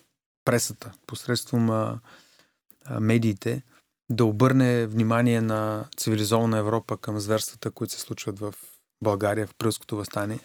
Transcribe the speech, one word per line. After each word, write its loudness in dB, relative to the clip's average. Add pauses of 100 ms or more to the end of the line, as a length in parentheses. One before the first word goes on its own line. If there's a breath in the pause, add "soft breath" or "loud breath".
(440)
пресата, 0 (140)
посредством, -2
а, -2 (880 soft breath)
а, -6
медиите, 0 (480 soft breath)
да 4
обърне 4
внимание 2
на -2 (120)
цивилизована 2
Европа -2
към -6
зверствата, -4
които -8
се -10
случват -10
в -8 (480)
България 2
в -16
Априлското -4
въстание, -6